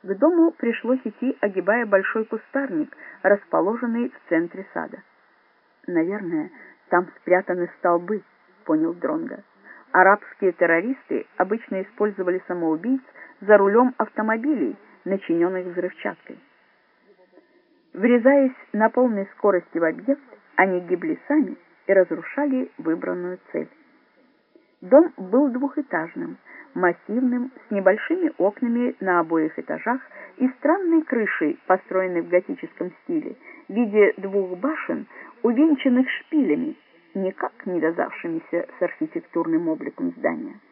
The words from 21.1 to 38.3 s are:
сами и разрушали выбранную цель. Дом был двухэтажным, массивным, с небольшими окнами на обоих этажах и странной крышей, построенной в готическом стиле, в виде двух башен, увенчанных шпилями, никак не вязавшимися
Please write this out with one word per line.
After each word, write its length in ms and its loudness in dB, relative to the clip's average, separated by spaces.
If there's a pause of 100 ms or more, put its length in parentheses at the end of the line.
сами 300 0 (300)
и 60 2
разрушали 840 0
выбранную 640 -4 (120)
цель. 180 -8 (1120)
Дом 360 6
был 320 2
двухэтажным, 880 -6 (360)
массивным, 800 -2 (160)
с 40 -8
небольшими 680 0
окнами 640 -2
на 200 2
обоих 380 -2
этажах 440 -6 (360)
и 100 0 (120)
странной 440 2
крышей, 640 -2
построенной 560 -2
в 80 -10
готическом 600 -4 (120)
стиле, 320 -6 (320)
в 60 -14
виде 440 4
двух 420 -4
башен, 480 -4 (340)
увенчанных 680 4
шпилями, 680 0 (400)
никак 500 -6
не 140 -4
вязавшимися 880 -4 (100)